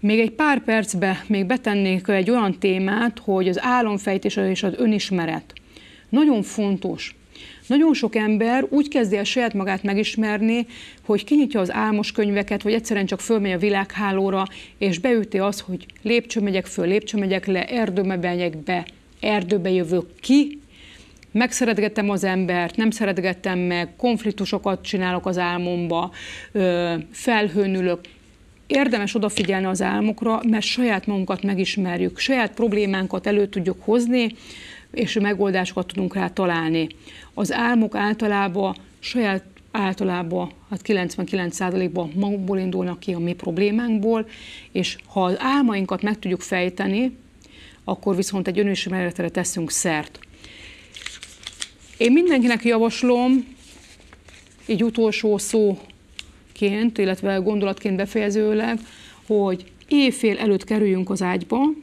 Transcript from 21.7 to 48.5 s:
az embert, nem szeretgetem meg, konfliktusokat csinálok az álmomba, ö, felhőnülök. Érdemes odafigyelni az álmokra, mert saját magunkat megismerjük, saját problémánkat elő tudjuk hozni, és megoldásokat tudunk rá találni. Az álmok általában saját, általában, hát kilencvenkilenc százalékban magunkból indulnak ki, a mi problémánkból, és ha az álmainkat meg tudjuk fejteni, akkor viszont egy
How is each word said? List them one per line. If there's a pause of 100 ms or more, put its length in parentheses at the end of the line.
az
embert,
nem
szeretgetem
meg,
konfliktusokat
csinálok
az
álmomba, (420)
ö, (160)
felhőnülök. (680)
Érdemes
odafigyelni
az
álmokra,
mert
saját
magunkat
megismerjük,
saját
problémánkat
elő
tudjuk
hozni, (560)
és
megoldásokat
tudunk
rá
találni. (480)
Az
álmok
általában (220)
saját, (260)
általában, (200)
hát
kilencvenkilenc
százalékban
magunkból
indulnak
ki,
a
mi
problémánkból, (440)
és (100)
ha
az
álmainkat
meg
tudjuk
fejteni, (680)
akkor
viszont
egy